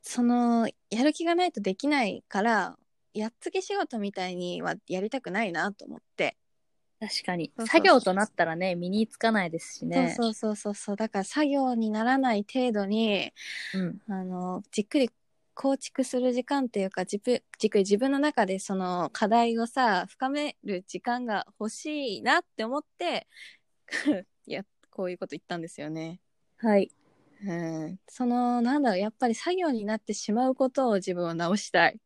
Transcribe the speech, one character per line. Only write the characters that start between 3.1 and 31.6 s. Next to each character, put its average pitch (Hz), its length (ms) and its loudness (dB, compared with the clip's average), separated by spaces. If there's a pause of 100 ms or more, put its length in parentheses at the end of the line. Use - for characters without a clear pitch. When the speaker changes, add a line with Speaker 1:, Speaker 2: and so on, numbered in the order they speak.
Speaker 1:
や 214 160 -4
っ - 100 -16
つ 339 120 -8
け 381 100 -2
仕 392 160 -6
事 302 220 -4
み 202 120 -4
た 185 160 -4
い 180 80 -6
に 175 260 -4
は 170 140 -4 (120)
や 185 140 -4
り 214 80 -4
た 269 120 -4
く - 100 -8
な 208 120 0
い 196 80 -4
な 170 220 -2
と - 120 -18
思 - 120 -14
っ - 20 -18 (160)
て。 - 220 -2 (640)
Speaker 2:
確 - 240 -8
か 180 140 -4
に。 160 200 -6
Speaker 1:
そ 226 60 -6
う - 20 -6
そ - 0 -
う - 20 -8
そ - 40 -4
う。 330 100 8
Speaker 2:
作 - 60 4
業 269 140 8
と 185 120 2
な 196 100 2
っ - 80 -4
た 175 140 2
ら 165 100 -2
ね、 180 200 -2
身 175 140 -4
に 214 180 2
つ - 100 -20
か 226 140 2
な 202 140 2
い 165 40 -4
で 165 100 -6
す - 200 -14
し - 60 -8
ね。 254 320 2
Speaker 1:
そ 233 120 0
う 220 40 -4
そ 220 180 -4
う 214 40 -2
そ - 0 -
う - 0 -
そ 214 160 -6
う 202 40 -4
そ - 180 -6
う。 - 40 -2
だ 220 100 -2
か 202 120 -4
ら 190 40 -2
作 302 240 0
業 269 280 2
に 226 140 0
な 214 140 -2
ら 254 140 4
な 254 180 2
い 202 160 0
程 254 220 0
度 202 120 0
に、 208 460 0 (420)
Speaker 2:
う 190 80 -2
ん。 185 280 -4
Speaker 1:
あ 190 140 -4
の、 185 480 -6
じ 214 100 -2
っ 202 60 -2
く 302 120 0
り 240 100 2 (520)
構 277 160 2
築 - 280 -4
す 254 120 -4
る 254 140 2
時 247 140 -2
間 277 220 0
っ - 20 -4
て 202 100 -2
い 190 60 0
う 190 40 -4
か、 185 160 -4
じ 208 120 -6
ぶ-、 - 260 0 (160)
じ - 80 2
っ - 20 4
く 214 100 4
り - 20 4
自 196 160 4
分 269 160 2
の 277 40 0
中 277 280 2
で 190 140 -2
そ 196 160 -4
の 180 360 -2
課 - 160 0
題 233 320 4
を 233 80 -2
さ、 214 420 2
深 - 200 -4
め 294 340 -4
る 196 240 -6
時 - 140 -10
間 247 240 -4
が 208 220 -2 (120)
欲 214 100 -4
し 285 500 -6
い - 20 -14
な 277 180 4
っ 349 60 -8 (100)
て - 80 -4
思 254 160 -4
っ - 20 -8 (160)
て、 320 300 -4 (600)
<laughs> 208 380 -2 (220)
い - 60 -8
や、 196 100 -6 (260)
こ - 140 -8
う 180 80 -2
い 180 40 -6
う - 20 -18
こ - 100 -8
と - 40 -12
言 165 100 -10
っ - 40 -20
た 180 120 -6
ん 170 40 -6
で 165 60 -8
す - 140 -14
よ 151 80 -8
ね。 160 320 -8 (380)
Speaker 2:
は 214 180 4
い。 - 120 2 (560)
Speaker 1:
う 190 80 -4
ん。 165 540 -6
そ - 180 -4
の、 240 360 2
な 254 180 2
ん 285 40 2
だ 240 80 4
ろ 185 40 2
う、 185 40 -2
や 208 100 0
っ - 100 -12
ぱ 254 80 2
り 226 80 2
作 - 180 -2
業 359 160 2
に 226 140 0
な 208 120 -2
っ 214 40 -4
て - 140 -8
し - 180 -4
ま 240 160 4
う 262 80 2
こ 262 140 2
と 262 180 0
を 214 80 4
自 185 180 -2
分 175 120 -2
は 165 80 -2
直 175 240 2
し - 140 -6